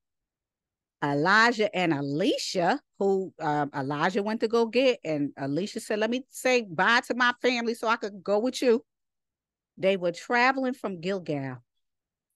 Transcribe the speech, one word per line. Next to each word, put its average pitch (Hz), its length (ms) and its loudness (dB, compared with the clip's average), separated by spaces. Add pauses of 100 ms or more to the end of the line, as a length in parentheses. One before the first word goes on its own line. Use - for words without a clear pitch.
(1040)
Elijah 202 720 4
and 175 180 2
Elisha, 175 880 0 (180)
who, 190 400 0
um, 147 360 -2
Elijah 147 480 -2
went 214 180 -4
to 233 80 0
go 233 180 2
get, 247 380 2
and 147 320 -2
Elisha 156 440 -4
said, 214 180 -4
"Let 214 120 0
me 247 200 -4
say 254 320 0
bye 202 400 2
to 247 120 -4
my 247 280 2
family 240 320 0
so 233 140 -4
I 226 80 2
could 208 260 -10
go 202 160 0
with 247 240 -2
you." 240 220 4 (920)
They 190 220 2
were 175 140 -2
traveling 254 600 0
from 196 280 -8
Gilgal. 151 640 -6 (720)